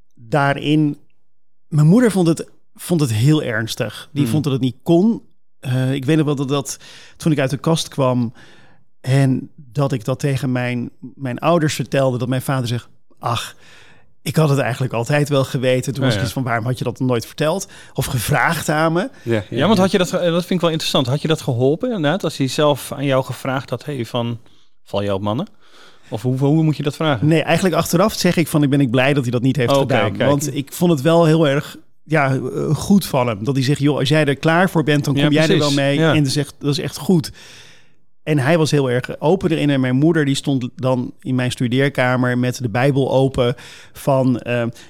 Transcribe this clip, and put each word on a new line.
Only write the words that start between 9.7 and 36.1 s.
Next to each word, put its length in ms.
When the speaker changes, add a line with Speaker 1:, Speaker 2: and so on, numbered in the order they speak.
Speaker 1:
ik 140
dat 140
tegen 320
mijn, 380
mijn 240
ouders 360
vertelde, 420
dat 100
mijn 140
vader 260
zegt, 200
"Ach, 360
ik 140
had 140
het 100
eigenlijk 340
altijd 360
wel 140
geweten." 500
Toen 80
Speaker 2:
Ja, 60
Speaker 1:
was 60
ik 60
Speaker 2:
ja. 60
Speaker 1:
iets 80
van, 100
"Waarom 220
had 120
je 60
dat 160
nooit 260
verteld 420
of 120
gevraagd 640
aan 240
me?" 160
Speaker 3:
Ja, 100
ja, 160
Speaker 2:
Ja, 160
want 100
Speaker 3:
ja. 60
Speaker 2:
had 100
je 60
dat 120
ge-, 100
dat 260
vind 60
ik 100
wel 80
interessant. 380
Had 140
je 60
dat 140
geholpen 520
inderdaad, 300
als 140
hij 100
zelf 440
aan 140
jou 180
gevraagd 460
had, 160
"Hey, 200
van, 340
val 180
je 120
op 80
mannen?" 260
Of 100
hoe, 160
hoe 260
moet 140
je 60
dat 120
vragen? 320
Speaker 1:
Nee, 160
eigenlijk 320
achteraf 380
zeg 220
ik 120
van, 160
ik 60
ben 120
ik 100
blij 220
dat 100
hij 80
dat 100
niet 140
heeft 160
Speaker 2:
Oké, 80
Speaker 1:
gedaan. 380
Speaker 2:
kijk. 120
Speaker 1:
Want 260
ik 180
vond 180
het 100
wel 240
heel 220
erg, 300
ja, 320
eh, 400
goed 300
van 220
hem. 160
Dat 120
hij 80
zegt, 160
"Joh, 180
als 120
jij 160
er 100
klaar 340
voor 140
bent, 220
dan 100
Speaker 2:
Ja, 80
Speaker 1:
kom 80
jij 100
er 60
Speaker 2:
precies. 180
Speaker 1:
wel 100
mee." 140
Speaker 2:
Ja. 160